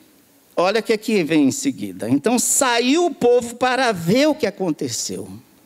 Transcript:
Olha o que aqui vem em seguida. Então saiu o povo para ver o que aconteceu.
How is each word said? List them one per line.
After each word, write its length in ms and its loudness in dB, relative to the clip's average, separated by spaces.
Olha 240 0
o 60 -2
que 80 0
aqui 320 0
vem 240 4
em 20 4
seguida. 580 -6
Então 300 2
saiu 680 2
o 60 -2
povo 440 0
para 340 0
ver 380 2
o 80 2
que 100 -2
aconteceu. 800 -6